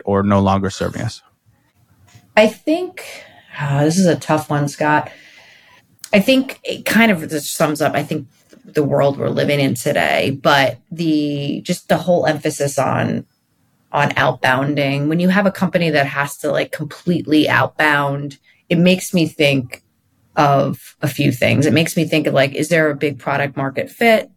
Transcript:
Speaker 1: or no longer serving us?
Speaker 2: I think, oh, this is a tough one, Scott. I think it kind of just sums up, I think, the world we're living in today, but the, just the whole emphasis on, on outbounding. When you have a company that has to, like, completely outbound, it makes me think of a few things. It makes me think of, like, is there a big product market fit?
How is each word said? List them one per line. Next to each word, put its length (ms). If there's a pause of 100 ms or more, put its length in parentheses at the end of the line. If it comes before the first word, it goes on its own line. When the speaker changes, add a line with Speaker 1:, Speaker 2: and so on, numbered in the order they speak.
Speaker 1:
or 180
no 160
longer 300
serving 320
us? 200 (1160)
Speaker 2:
I 100
think, 760 (380)
oh, 220
this 140
is 80
a 100
tough 340
one, 200
Scott. 420 (1000)
I 80
think 420
it 220
kind 260
of 180
just 260
sums 260
up, 120
I 100
think, 240 (360)
the 200
world 340
we're 120
living 300
in 160
today, 560 (100)
but 360 (120)
the, 720
just 280
the 80
whole 280
emphasis 540
on, 460 (640)
on 200
outbounding. 1000
When 100
you 100
have 160
a 60
company 380
that 180
has 300
to, 140
like, 200
completely 800
outbound, 880 (320)
it 80
makes 360
me 140
think 560 (520)
of 640
a 60
few 240
things. 340
It 80
makes 220
me 100
think 220
of, 60
like, 200
is 140
there 220
a 60
big 240
product 360
market 340
fit? 480